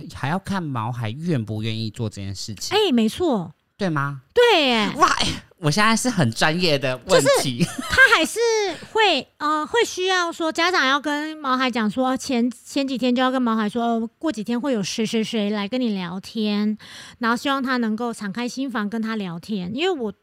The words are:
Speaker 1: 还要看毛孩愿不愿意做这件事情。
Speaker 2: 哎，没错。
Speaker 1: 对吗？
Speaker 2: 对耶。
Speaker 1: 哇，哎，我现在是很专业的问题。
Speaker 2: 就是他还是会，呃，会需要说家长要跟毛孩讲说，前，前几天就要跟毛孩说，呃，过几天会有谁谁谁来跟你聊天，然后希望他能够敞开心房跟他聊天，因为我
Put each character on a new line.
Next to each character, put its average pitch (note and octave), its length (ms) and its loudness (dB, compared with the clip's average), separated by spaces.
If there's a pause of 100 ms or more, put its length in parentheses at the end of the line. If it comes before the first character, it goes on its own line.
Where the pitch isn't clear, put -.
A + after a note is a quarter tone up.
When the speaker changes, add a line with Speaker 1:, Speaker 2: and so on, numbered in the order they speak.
(140)
Speaker 1:
还 - 160 -4
要 F3 80 0
看 G3 240 -4
毛 B2+ 300 -4
孩 A#2+ 180 -4
愿 D3 340 -2
不 G#2+ 200 -4
愿 A2+ 120 -2
意 A2+ 140 -4
做 A2 180 -4
这 - 100 -8
件 G2 180 -8
事 - 180 -10
情。 - 240 -4
Speaker 2:
哎， G#4 140 2
没 A3+ 180 4
错。 A#3 420 -2 (280)
Speaker 1:
对 G3+ 80 -2
吗？ C#3+ 360 -2 (100)
Speaker 2:
对 G4+ 360 4
耶。 A3 280 2
Speaker 1:
哇， E4 100 6 (120)
哎， - 80 0 (300)
我 D3 120 0
现 G#3 160 4
在 A3+ 100 6
是 B3 140 0
很 E3 220 2
专 D#3+ 280 2
业 D#3 200 4
的 B2+ 260 -2
问 F3 180 6 (200)
题。 B2+ 160 -2
Speaker 2:
就 F3 60 4
是 - 180 -4
他 - 140 -2 (180)
还 E4 100 4
是 - 140 -4 (520)
会， F#4+ 360 2 (100)
呃， D4+ 300 0
会 A#4 180 2
需 F4+ 220 -4
要 F4+ 240 0
说 D#4+ 200 -2
家 E4+ 200 2
长 D#4+ 160 2
要 C#4 120 2
跟 D4+ 380 -4
毛 C4+ 180 -2
孩 B3+ 140 0
讲 A3+ 180 0
说， B3+ 300 0
前， B3 320 0
前 - 380 -4
几 C4 100 -4
天 B3 160 0
就 B3+ 80 2
要 B3+ 80 2
跟 C4 100 0
毛 A3+ 160 2
孩 G#3+ 140 0
说， A#3 140 -2
呃， A3+ 340 0
过 D#4 140 -2
几 A3 120 -8
天 A#3+ 160 -2
会 C#4 140 0
有 G#3+ 80 0
谁 A3 240 -4
谁 A3 180 -2
谁 G#3 280 -2
来 G#3 160 -2
跟 B3+ 120 -4
你 B3 100 0
聊 F#3 300 -4
天， G#3+ 560 -2 (440)
然 A3+ 100 0
后 A#3 80 2
希 C#4+ 120 -4
望 C#4 120 0
他 B3+ 160 0
能 A3+ 180 0
够 A#3 160 -4
敞 G#3 220 -8
开 A#3+ 160 -6
心 C4+ 180 -6
房 G#3+ 220 -4
跟 A3+ 100 -6
他 A3 160 -4
聊 F3+ 240 -6
天， F3+ 360 -6
因 C#4+ 80 -2
为 F#4+ 80 2
我 A#3+ 200 -4 (120)